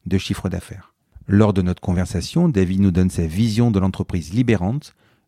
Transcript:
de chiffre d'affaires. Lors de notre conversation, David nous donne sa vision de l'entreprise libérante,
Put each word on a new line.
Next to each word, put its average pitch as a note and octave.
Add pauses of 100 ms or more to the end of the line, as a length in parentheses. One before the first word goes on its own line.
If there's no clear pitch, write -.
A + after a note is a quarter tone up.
de F#2
chiffre F#2+
d'affaires. - (320)
Lors G2+
de F#2+
notre F2+
conversation, F#2
David F#2+
nous G2
donne F#2
sa F2
vision A2
de G2
l'entreprise F2+
libérante, A2+ (340)